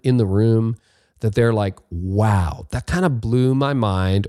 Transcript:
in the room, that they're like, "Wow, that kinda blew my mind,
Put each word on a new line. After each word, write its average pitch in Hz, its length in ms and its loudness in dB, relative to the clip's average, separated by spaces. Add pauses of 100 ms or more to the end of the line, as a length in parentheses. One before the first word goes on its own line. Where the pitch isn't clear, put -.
in 127 140 2
the 113 80 2
room, 113 500 2 (460)
that 107 120 -2
they're 117 200 2
like, 101 260 -2 (100)
"Wow, 95 800 0
that 123 140 -6
kinda 180 240 0
blew 127 460 0
my 139 180 -2
mind, 98 560 0